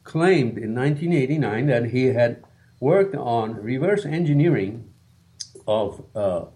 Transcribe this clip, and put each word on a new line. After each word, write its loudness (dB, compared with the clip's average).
claimed 2
in -6
nineteen -2
eighty-nine 0
that 2
he 0
had 2
worked 2
on -2
reverse -2
engineering 0
of, -2
uh, -2